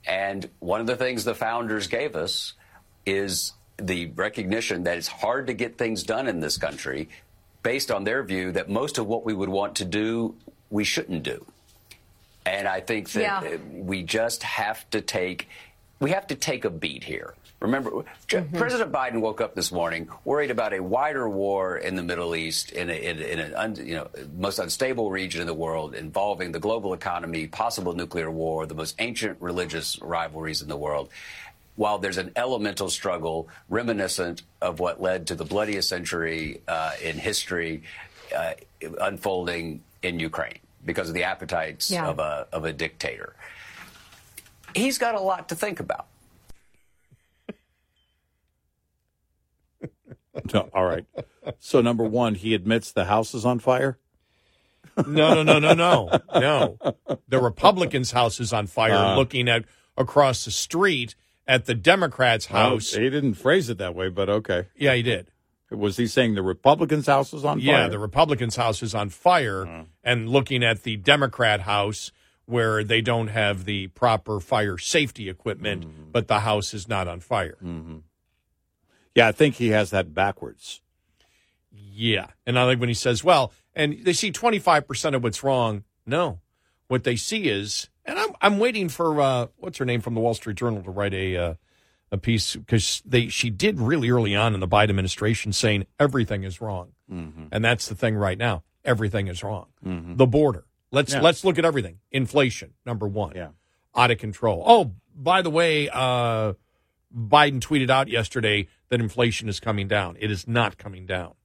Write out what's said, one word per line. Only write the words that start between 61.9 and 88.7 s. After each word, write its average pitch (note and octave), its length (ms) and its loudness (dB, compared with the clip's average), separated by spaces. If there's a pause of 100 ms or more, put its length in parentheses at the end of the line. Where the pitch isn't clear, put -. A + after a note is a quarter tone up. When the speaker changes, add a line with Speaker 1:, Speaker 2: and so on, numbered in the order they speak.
Speaker 3:
Well, A2 220 4
Speaker 4:
house. G#2+ 220 -2
Speaker 3:
he A2+ 160 2
didn't C#3 240 2
phrase C#3+ 360 4
it G2 100 -6
that F2+ 160 -4
way, F#2+ 140 -2
but F#2+ 200 0
okay. G2+ 460 0
Speaker 4:
Yeah, C#3 200 2
he B2 60 2
did. A2 280 -2 (420)
Speaker 3:
Was G#2 260 0
he A#2+ 100 2
saying A2+ 280 4
the G2 80 0
Republicans' D3 640 4
house C#3 260 2
is D3 100 -8
on D3 160 0
Speaker 4:
Yeah, C#3 240 6
Speaker 3:
fire? G2 60 0
Speaker 4:
the G#2 100 -4
Republicans' B2 560 2
house A2+ 260 0
is A2 140 -6
on G#2 140 -2
fire, A2 560 2
Speaker 3:
Hmm. E2 160 -12 (220)
Speaker 4:
and A#2 260 0
looking B2+ 340 2
at A2+ 200 0
the A2 120 -4
Democrat A#2 640 4
house G#2 500 -2 (340)
where A2+ 380 2
they A2+ 180 2
don't A2+ 260 0
have G#2 380 0
the G2 240 -4
proper A2 500 2
fire G2+ 380 0
safety A#2 520 -2
equipment, F#2+ 560 -6
Speaker 3:
Mm-hmm. D#2 260 -18
Speaker 4:
but A2+ 160 0
the G#2+ 120 2
house G#2+ 340 0
is G2+ 140 -10
not G2 200 -2
on F2 120 -8
fire. F#2 440 -4
Speaker 3:
Mm-hmm. E2 340 -12 (1200)
Yeah, A#2 120 10
I G#2+ 40 4
think C#3 240 4
he A#2+ 140 2
has G#2+ 200 4
that F2 240 0
backwards. - 680 -4 (880)
Speaker 4:
Yeah, G#2 560 -2 (180)
and B2 120 2
I B2 60 6
like B2+ 160 4
when A#2+ 100 0
he A#2 60 2
says, A#2 280 0
"Well," D3 280 6 (240)
and D3+ 280 0
they F3+ 100 4
see G3+ 180 0
twenty-five F3+ 560 4
percent C#3 280 -2
of A#2+ 80 0
what's A2+ 200 -2
wrong. A#2 400 2 (220)
No, C3+ 340 0 (480)
what B2+ 160 0
they B2 120 2
see G3 340 -2
is, G#2 400 -2 (160)
and E4+ 120 -4
I'm, G#4 120 0 (120)
I'm G3+ 180 6
waiting A3 280 2